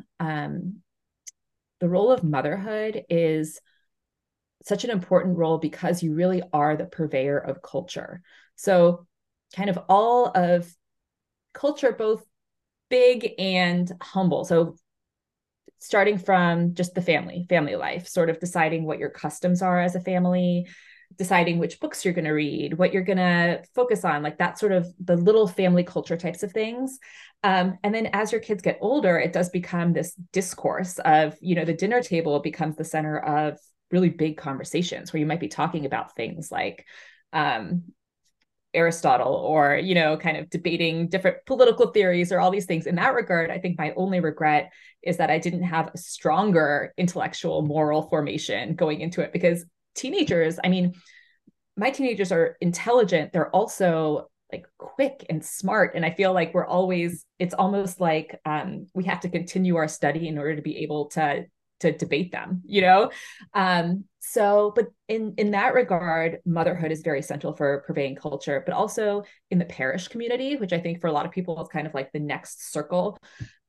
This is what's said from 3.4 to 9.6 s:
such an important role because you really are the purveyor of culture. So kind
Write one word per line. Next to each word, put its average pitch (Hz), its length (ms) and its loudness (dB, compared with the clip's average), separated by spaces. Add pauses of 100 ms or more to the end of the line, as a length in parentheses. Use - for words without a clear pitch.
such 190 180 -4
an 240 80 -4
important 180 460 2
role 160 200 2
because 165 460 -2
you 156 100 0
really 180 300 0 (100)
are 151 220 2
the 175 100 -4
purveyor 143 540 -2
of - 240 -6
culture. - 580 -10 (340)
So 175 520 4 (480)
kind 202 140 -2